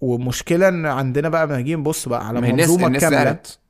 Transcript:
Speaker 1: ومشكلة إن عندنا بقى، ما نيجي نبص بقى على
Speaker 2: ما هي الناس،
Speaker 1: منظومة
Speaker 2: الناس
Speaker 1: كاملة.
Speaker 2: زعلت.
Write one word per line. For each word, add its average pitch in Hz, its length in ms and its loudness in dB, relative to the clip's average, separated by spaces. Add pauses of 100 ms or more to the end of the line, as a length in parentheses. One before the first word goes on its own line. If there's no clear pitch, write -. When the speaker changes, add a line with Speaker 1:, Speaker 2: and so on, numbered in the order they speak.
Speaker 1:
ومشكلة 127 680 0
إن 175 180 0
عندنا 135 440 -2
بقى، 160 180 0
ما 147 100 -4
نيجي 147 180 -4
نبص 156 320 -4
بقى 120 200 -4
على 120 140 -4
Speaker 2:
ما 123 60 0
هي 117 40 4
الناس، 156 180 4
Speaker 1:
منظومة 175 180 4
Speaker 2:
الناس 135 140 0
Speaker 1:
كاملة. 147 220 4
Speaker 2:
زعلت. - 360 -4 (100)